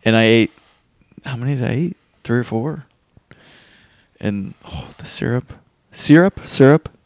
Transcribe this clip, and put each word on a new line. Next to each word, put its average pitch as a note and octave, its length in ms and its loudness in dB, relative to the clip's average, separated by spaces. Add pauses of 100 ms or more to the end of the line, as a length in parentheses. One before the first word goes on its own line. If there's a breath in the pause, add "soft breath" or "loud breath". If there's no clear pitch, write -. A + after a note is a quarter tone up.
And A2+ 120 0
I A2+ 80 4
ate, A2+ 280 4 (720)
how C3 100 -10
many B2 200 -6
did B2 140 -4
I - 60 -2
eat? F3 220 -4 (260)
Three A#2 160 -2
or B2 40 -2
four. C3+ 420 -8 (1300 soft breath)
And, G2+ 340 -6 (120)
oh, - 220 -14 (100)
the - 80 -20
syrup. - 480 -6 (380)
Syrup? E3+ 540 2
Syrup? C#3+ 440 4 (160)